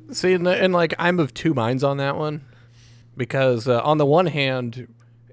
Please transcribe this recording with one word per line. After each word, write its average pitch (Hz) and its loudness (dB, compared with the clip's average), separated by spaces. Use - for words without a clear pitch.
See, 185 0
and, 175 0
and, 185 2
like, 170 2
I'm 175 2
of 143 0
two 160 -2
minds 123 0
on 139 0
that 139 -4
one. 151 -6
Because, 127 0
uh, 117 2
on 151 2
the 147 2
one 165 4
hand, 127 -4